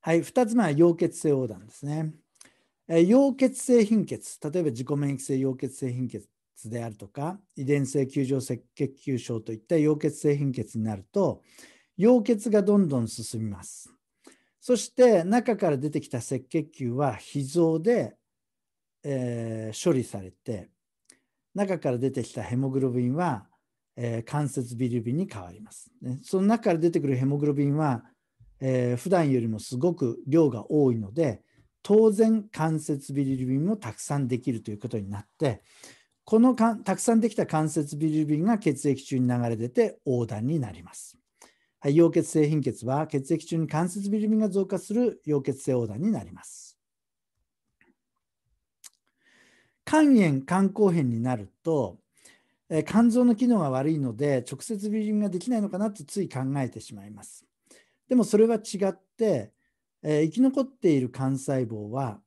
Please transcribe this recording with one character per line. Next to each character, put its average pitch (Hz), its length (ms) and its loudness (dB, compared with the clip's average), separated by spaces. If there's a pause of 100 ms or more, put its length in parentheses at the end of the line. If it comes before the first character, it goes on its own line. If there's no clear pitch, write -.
は 165 120 0
い、 170 80 4
二 247 260 0
つ 226 80 -2
目 240 80 4
は 165 60 2
溶 165 260 6
血 170 240 -2
性 160 100 0
横 131 180 0
断 101 200 -12
で - 60 -20
す - 120 -16
ね。 156 280 -6 (720)
え、 165 140 4
溶 247 340 6
血 262 260 0
性 240 240 6
貧 208 200 2
血、 - 360 -12
例 151 200 -2
え - 20 0
ば 151 80 2
自 123 140 -8
己 - 20 -16 (100)
免 143 180 -2
疫 131 40 -8
性 139 160 -4
溶 131 200 -2
血 131 200 -10
性 127 180 -6
貧 127 140 -6
血 - 200 -12 (380)
で 117 180 -8
あ 117 60 -8
る 107 60 -14
と 101 120 -20
か、 170 320 -8 (160)
遺 139 100 -8
伝 143 200 2
性 135 220 0
球 135 180 -2
状 135 120 -2
赤 123 180 -4 (180)
血 139 220 -6
球 131 240 -6
症 113 200 -6
と 104 120 -12
い 110 60 -8
っ - 20 -14
た - 160 -2
溶 151 220 4
血 147 200 -2
性 147 180 2
貧 143 160 -2
血 117 260 -6
に 110 60 -2
な 107 120 -2
る 98 160 -14
と、 180 320 0 (540)
溶 233 260 6
血 226 260 0
が 208 140 4
ど 202 140 4
ん 196 100 4
ど 139 120 0
ん 113 80 -2
進 110 340 -8
み 107 100 -6
ま 90 120 -14
す。 - 300 -20 (680)
そ 247 140 2
し - 140 -4
て 226 340 6
中 220 340 2
か 185 120 2
ら 143 80 2
出 147 140 -2
て 151 100 -2
き - 80 -18
た 123 100 -4
赤 127 200 -4
血 147 320 -4
球 120 220 -4
は 127 240 -2
脾 - 260 -6
臓 160 360 2
で、 180 360 0 (880)
え 117 680 -6
ー、 - 100 -12
処 175 100 2
理 127 100 0
さ 101 180 -10
れ 92 100 -16
て、 - 380 -12 (840)
中 190 240 -2
か 143 140 -2
ら 123 80 -2
出 131 100 0
て 127 140 -6
き - 100 -12
た 123 80 -8
ヘ 110 140 -6
モ 135 140 0
グ 135 100 -2
ロ 131 100 0
ビ 123 160 -2
ン 127 100 0
は、 156 320 -4 (540)
え 117 180 -4
ー、 113 40 -10
関 147 240 -4
節 120 300 -8
ビ 127 100 -2
リ 117 100 -4
ル 117 40 -2
ビ 120 120 -4
ン 147 40 -2
に 185 120 -4
変 98 120 -12
わ 87 100 -16
り 98 80 -20
ま 107 120 -20
す。 - 200 -20 (100)
ね、 127 220 -8
そ 190 160 -2
の 196 80 2
中 226 180 2
か 190 80 2
ら 165 60 0
出 170 100 2
て 165 120 0
く 143 60 -2
る 135 80 2
ヘ 131 100 0
モ 143 120 0
グ 147 100 0
ロ 147 60 0
ビ 143 120 0
ン 143 100 0
は、 143 300 -2 (560)
え 127 320 0
ー、 120 40 -2
普 175 120 -8
段 170 200 2
よ 127 120 2
り 113 80 -4
も 110 100 -6
す - 160 -12
ご 170 180 0
く 127 320 -4
量 151 240 4
が 113 220 -6
多 143 220 4
い 117 40 -2
の 101 140 -8
で、 131 300 -2 (400)
当 220 280 6
然 220 340 2
関 156 360 -2
節 143 320 -6
ビ 139 140 0
リ 135 120 -2
ル 127 80 -4
ビ 131 120 0
ン 151 80 0
も 214 100 0
た 117 160 -8
く - 80 -14
さ - 180 -4
ん 131 120 -2
で 127 100 -2
き 131 140 -4
る 110 80 -6
と 110 100 -10
い 104 40 -8
う - 40 -16
こ - 80 -10
と 113 100 -6
に 98 120 -6
な 101 100 -8
っ - 80 -16 (100)
て、 123 240 -2 (600)
こ 220 160 2
の 247 160 6
か 226 200 2
ん-、 220 80 -12
た 190 120 0
く 185 40 -12
さ 233 140 2
ん 226 60 6
で 226 100 2
き 220 60 -8
た 170 100 0
関 156 240 0
節 151 280 -4
ビ 156 120 0
リ 151 120 0
ル 156 40 0
ビ 151 120 0
ン 165 80 0
が 220 120 2
血 - 320 0
液 135 140 0
中 135 140 -4
に 127 100 2
流 123 220 0
れ 117 80 -2
出 117 100 -4
て 214 380 0
横 123 200 0
断 110 220 -6
に 156 140 -2
な 107 100 -6
り 87 100 -18
ま - 120 -20
す。 - 240 -20 (640)
は 143 80 0
い、 143 60 4
溶 165 140 8
血 160 200 0
性 156 180 2
貧 151 140 0
血 123 240 -6
は 139 200 -2
血 143 280 -4
液 160 120 -6
中 165 120 -4
に 160 100 -2
関 165 220 -2
節 202 200 -6
ビ 214 100 0
リ 208 60 -2
ル 214 40 0
ビ 220 80 2
ン - 20 2
が 214 80 2
増 190 180 0
加 190 140 -4
す - 140 -10
る 240 340 0
溶 147 140 0
血 135 200 -4
性 139 120 -2
横 120 140 0
断 101 120 -8
に 190 100 -2
な 139 140 -2
り 87 80 -16
ま 90 140 -20
す。 - 320 -20 (3000)
肝 302 300 6
炎、 156 260 4
肝 185 280 2
硬 196 240 4
変 147 160 2
に 113 100 -2
な 127 160 -2
る 104 140 -10 (140)
と、 127 340 -2 (720)
え 160 100 0
ー、 156 40 -2
肝 233 260 4
臓 247 160 4
の 240 100 4
機 240 120 0
能 233 120 4
が 147 100 0
悪 135 220 0
い 156 80 0
の 123 160 -4
で、 131 340 0
直 135 120 -12
接 208 280 -6
ビ 220 100 -2
リ 214 80 -2
ル 214 60 -2
ビ 208 60 0
ン - 20 0
が 208 80 -2
で 175 100 -4
き 247 100 -8
な 247 80 0
い 208 40 0
の 202 80 -2
か 185 80 -8
な 208 140 -2
と 180 120 -16
つ 196 180 -6
い 143 80 -4
考 131 100 -8 (180)
え 131 120 -2
て 110 100 -14
し 110 160 -18
ま 98 100 -18
い 104 60 -18
ま 104 120 -20
す。 - 220 -20 (600)
で 254 80 2
も 240 80 6
そ 208 140 2
れ 220 80 8
は 226 100 2
違 214 220 -8 (120)
っ 185 100 -10 (180)
て、 175 340 0 (500)
え 151 200 0
ー、 - 40 4
生 160 40 0
き 226 120 0
残 269 200 2
っ 254 40 0
て 196 260 0
い 139 100 4
る 123 60 -2
幹 135 300 -2
細 131 260 -2
胞 107 260 -8
は 120 360 -6